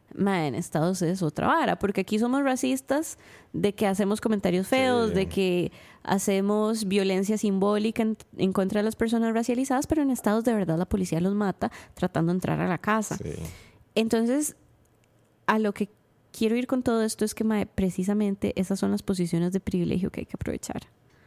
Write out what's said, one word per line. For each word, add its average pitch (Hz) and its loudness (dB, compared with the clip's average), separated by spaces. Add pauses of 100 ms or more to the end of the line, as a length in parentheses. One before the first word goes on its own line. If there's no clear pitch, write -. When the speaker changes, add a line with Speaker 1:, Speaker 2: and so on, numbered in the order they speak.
(160)
Speaker 1:
mae, 185 0
en 120 -2
Estados 175 -2
es 185 0
otra 160 0
vara, 254 2
porque 196 -2
aquí 214 -2
somos 247 0
racistas 269 -2 (360)
de 202 0
que 220 0
hacemos 196 0
comentarios 190 0
feos, 247 2
Speaker 2:
Sí. 175 -2
Speaker 1:
de 190 2
que 180 0 (320)
hacemos 208 0
violencia 190 2
simbólica 208 2
en, 220 0 (220)
en 190 2
contra 202 0
de - 0
las 220 -2
personas 226 0
racializadas, 254 0
pero 311 2
en 269 2
Estados 226 2
de 240 2
verdad 175 2
la 180 0
policía 180 0
los 190 2
mata 202 -2 (240)
tratando 165 0
de 185 0
entrar 165 0
a 180 0
la 175 -2
casa. 214 -2
Speaker 2:
Sí. - -6 (640)
Speaker 1:
Entonces, 233 0 (920)
a 220 2
lo 208 0
que 208 -4 (420)
quiero 220 0
ir 254 -2
con 254 0
todo 226 2
esto 220 -2
es 214 -4
que, 220 -4
mae, 214 0
precisamente 202 0
esas 190 -2
son 196 2
las 202 -2
posiciones 175 0
de 190 -2
privilegio 180 -2
que - -8
hay - -8
que - -10
aprovechar. - -8 (440)